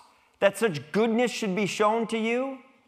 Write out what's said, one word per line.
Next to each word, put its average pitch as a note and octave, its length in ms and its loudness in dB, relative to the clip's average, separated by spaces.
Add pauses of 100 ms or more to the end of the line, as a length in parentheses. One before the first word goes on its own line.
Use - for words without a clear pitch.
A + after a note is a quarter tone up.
(380)
that G3 180 2
such F3+ 360 -2
goodness A3+ 400 2
should F#3 240 -4
be G#3 100 0
shown G#3+ 400 2
to A3+ 100 -4
you? B3 420 -2 (300)